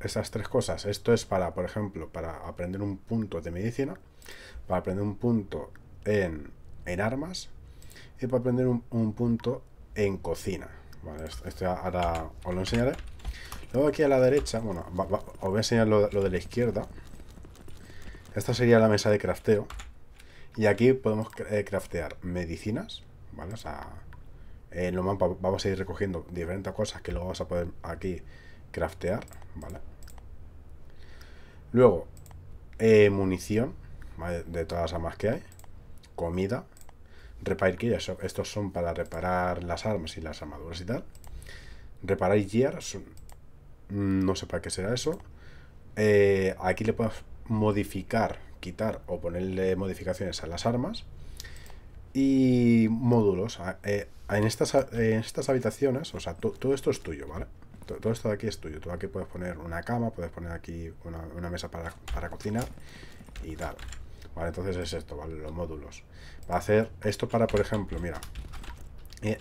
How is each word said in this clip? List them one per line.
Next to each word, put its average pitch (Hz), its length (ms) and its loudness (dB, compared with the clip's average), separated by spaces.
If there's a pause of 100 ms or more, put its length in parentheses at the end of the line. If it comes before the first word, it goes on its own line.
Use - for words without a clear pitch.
estas 110 260 -2
tres - 180 -4
cosas? - 380 0
Esto 101 260 2
es 113 140 4
para, 95 300 0
por 90 100 -2
ejemplo, 95 440 -4
para 82 380 -8
aprender 92 360 -4
un 98 140 -2
punto 110 440 -2
de 85 80 -6
medicina, 117 460 -2 (720)
para 90 140 2
aprender 98 220 0
un 104 140 -2
punto 104 540 0 (340)
en, 107 460 2 (340)
en - 160 -2
armas 139 480 -2 (720)
y 127 60 0
para 123 140 2
aprender 127 260 4
un, 120 240 4
un 113 220 2
punto 117 500 0 (320)
en 98 220 4
cocina. 87 520 -4 (320)
Vale, 78 240 -8
esto, - 220 -10
esto - 140 -8
ya 90 120 2
ahora 87 560 0 (140)
os 90 100 -4
lo 90 60 0
enseñaré. 117 320 2 (840)
Luego 139 140 6
aquí 143 160 4
a 143 40 6
la 135 120 8
derecha, 127 400 6
bueno, 95 260 -4 (120)
va, 92 80 2
va, 95 140 0
os - 300 -6
voy 98 80 2
a - 20 4
enseñar 113 280 6
lo, 104 220 8
lo 101 140 2
de 95 60 4
la 92 80 2
izquierda. 113 500 0 (1500)
Esta 113 180 0
sería 117 260 10
la 110 80 10
mesa 107 220 6
de 104 100 6
crafteo. 104 480 2 (880)
Y 107 100 4
aquí 117 280 8
podemos 110 360 0
cra-, - 220 -8
eh, 104 140 2
craftear 87 560 -4
medicinas, 90 840 -4 (300)
¿vale? 98 200 -10
O 113 40 -8
sea, 73 300 -8 (840)
en 90 240 -2
los 92 100 0
mapas 95 340 2
vamos 95 260 2
a 101 40 2
ir 92 80 2
recogiendo 95 540 -2
diferentes 95 420 -4
cosas - 280 -4
que - 100 -6
luego 87 140 -2
vamos 92 160 -4
a 85 60 -6
poder 87 200 0 (160)
aquí 85 380 -4 (500)
craftear, 87 540 0 (300)
¿vale? - 240 -8 (1900)
Luego, 113 360 8 (720)
eh, 107 320 10
munición, 98 640 2 (440)
¿vale? 85 260 -4
De 85 220 -4
todas 85 180 -2
las 82 100 -2
armas 82 220 -4
que 104 140 0
hay. 143 140 0 (720)
Comida. 95 500 0 (760)
Repair 92 360 4
key, 113 160 2
eso, 90 280 -2
estos - 300 -4
son 101 200 -2
para 85 220 0
reparar 90 680 0
las 85 220 -4
armas 98 320 -2
y - 40 -10
las - 200 -8
armaduras 82 400 -10
y 90 40 -8
tal. 131 200 -4 (960)
Reparar 95 360 4
gear, 113 420 2
son, - 240 -8 (840)
no 95 480 2
sé - 100 -6
para 87 160 -2
qué 95 80 -6
será 95 240 -2
eso. 156 260 -2 (760)
Eh, 98 640 8
aquí 92 240 2
le 110 80 4
podemos - 320 0 (240)
modificar, 107 920 2 (200)
quitar 107 480 -2
o 85 140 -4
ponerle 92 560 0
modificaciones 92 640 -4
a 78 40 -8
las 85 180 -4
armas. 123 400 0 (1080)
Y 127 800 8
módulos. 113 720 4
A-, 92 220 -6
eh, 101 260 0 (200)
en 104 140 4
estas 113 320 2
ha-, 135 160 4
en 110 280 4
estas - 280 -4
habitaciones, 131 640 2
o 110 60 -6
sea, 87 140 -6
to-, 107 180 -2
todo 135 220 2
esto 135 180 0
es - 100 -2
tuyo, 73 240 -8
¿vale? 101 200 -8 (400)
To-, 92 100 -8
todo 110 160 0
esto 113 160 -2
de 104 80 2
aquí 110 120 -2
es - 120 -4
tuyo. 78 220 -10
Tú 85 100 -6
aquí 90 160 -4
puedes 92 220 -6
poner 87 300 -6
una 170 220 -6
cama, - 280 0
puedes 85 200 -6
poner 85 220 -8
aquí 82 400 -8 (140)
una, 85 140 -8 (180)
una 175 120 -4
mesa 170 220 -6
para, 170 220 -8 (200)
para 85 160 -2
cocinar 117 380 -2 (800)
y 78 100 -8
tal. 76 220 -6 (580)
Vale, 82 140 -2
entonces 90 260 -2
es 87 180 -4
esto, 80 240 -6
¿vale? 80 180 -8
Los 78 160 -10
módulos. 80 520 -8 (420)
Para 87 140 0
hacer 110 300 6 (140)
esto 107 240 2
para, 117 200 4
por 104 120 4
ejemplo, 98 400 0
mira. 82 220 -4 (1000)
Eh, 107 200 0